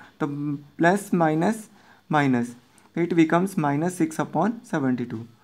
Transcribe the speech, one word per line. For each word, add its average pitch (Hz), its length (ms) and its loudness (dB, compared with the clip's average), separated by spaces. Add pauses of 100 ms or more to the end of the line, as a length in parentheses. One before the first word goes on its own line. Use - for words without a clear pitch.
(200)
the 143 400 -4 (180)
plus, 190 340 2
minus, 175 560 0 (400)
minus, 127 480 2 (400)
it 170 180 0
becomes 170 440 2
minus 156 400 -2
six 160 200 -2
upon 160 460 -2
seventy-two. 123 640 -4 (160)